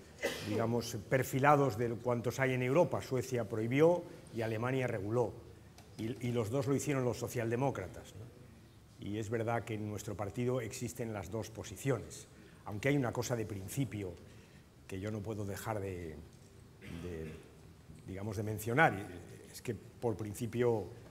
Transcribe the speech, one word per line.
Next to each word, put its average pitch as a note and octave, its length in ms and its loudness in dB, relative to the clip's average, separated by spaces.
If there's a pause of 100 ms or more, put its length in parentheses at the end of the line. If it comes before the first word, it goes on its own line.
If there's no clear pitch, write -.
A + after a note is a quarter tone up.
(480)
digamos, A2+ 500 2 (120)
perfilados C3+ 680 6
de A#2 180 2
cuantos A#2+ 440 0
hay C3 140 4
en B2+ 80 2
Europa. B2+ 400 4
Suecia A#2+ 460 0
prohibió C#3 560 6 (320)
y A2+ 60 -2
Alemania A#2+ 460 2
reguló. A2 460 2 (640)
Y, A#2 300 -2
y B2 40 2
los A#2 180 2
dos B2+ 180 0
lo C#3 80 4
hicieron C3 300 2
los A#2 120 2
socialdemócratas, A#2 1000 -2
¿no? - 100 -12 (800)
Y G2+ 120 -2
es G#2+ 120 -4
verdad A2+ 340 0
que A2 100 -6
en G#2+ 160 -2
nuestro G#2 260 -6
partido B2 460 0
existen A2+ 520 -6
las F#2+ 160 -6
dos G#2 200 -4
posiciones, G2+ 800 -4 (380)
aunque G#2 240 0
hay D3 60 6
una B2 160 2
cosa B2 240 0
de A2 100 0
principio G2 680 -4 (720)
que F#2+ 120 -6
yo G#2 120 -2
no G#2+ 80 -2
puedo G#2 260 -4
dejar G2 360 -2
de, F2 340 -6 (880)
de, D#2+ 280 -6 (760)
digamos, G2 300 -4
de G#2+ 60 0
mencionar, A#2 500 4
y - 580 -10
es - 100 -14
que A2 140 -4
por - 400 -2
principio, A2 720 0 (240)